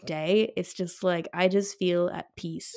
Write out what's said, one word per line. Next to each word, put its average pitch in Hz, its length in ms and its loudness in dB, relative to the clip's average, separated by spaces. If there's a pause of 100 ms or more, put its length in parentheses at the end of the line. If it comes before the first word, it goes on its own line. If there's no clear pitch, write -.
day. 170 500 2
It's 180 180 -4
just, - 300 -6
like, 170 300 0
I 185 140 4
just 196 300 2
feel 175 320 2
at - 260 -10
peace. - 400 -4